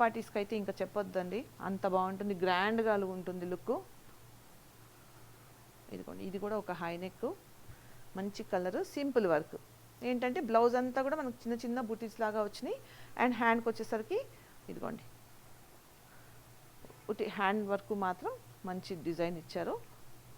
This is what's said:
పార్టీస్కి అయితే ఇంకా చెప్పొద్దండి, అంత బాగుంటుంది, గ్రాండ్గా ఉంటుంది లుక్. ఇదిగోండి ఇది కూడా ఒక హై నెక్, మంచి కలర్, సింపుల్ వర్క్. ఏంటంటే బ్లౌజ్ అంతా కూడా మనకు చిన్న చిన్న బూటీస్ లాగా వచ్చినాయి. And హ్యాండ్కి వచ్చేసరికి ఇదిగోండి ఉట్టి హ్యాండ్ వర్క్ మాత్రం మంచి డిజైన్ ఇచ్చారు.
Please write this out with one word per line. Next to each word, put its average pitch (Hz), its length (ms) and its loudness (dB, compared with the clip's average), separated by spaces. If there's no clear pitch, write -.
పార్టీస్కి 226 400 2
అయితే 202 200 -2
ఇంకా 196 200 -2
చెప్పొద్దండి, 190 600 -2
అంత 190 160 0
బాగుంటుంది, 190 480 2
గ్రాండ్గా 208 520 6
ఉంటుంది 180 380 -4
లుక్. 185 220 0
ఇదిగోండి 190 340 -10
ఇది 190 160 -4
కూడా 208 180 0
ఒక 180 200 -6
హై 170 100 -2
నెక్, 190 220 -4
మంచి 202 340 -4
కలర్, 185 280 2
సింపుల్ 269 380 4
వర్క్. 156 240 2
ఏంటంటే 254 400 2
బ్లౌజ్ 233 320 8
అంతా 254 260 2
కూడా 311 140 2
మనకు 247 200 -4
చిన్న 233 220 0
చిన్న 240 160 0
బూటీస్ 220 340 -6
లాగా 214 240 2
వచ్చినాయి. 349 300 -4
And 247 160 6
హ్యాండ్కి 233 320 6
వచ్చేసరికి 226 480 -2
ఇదిగోండి - 340 -6
ఉట్టి 214 180 -2
హ్యాండ్ 202 240 4
వర్క్ 202 180 -2
మాత్రం 226 260 -2
మంచి 185 240 -6
డిజైన్ 170 360 0
ఇచ్చారు. 190 320 -2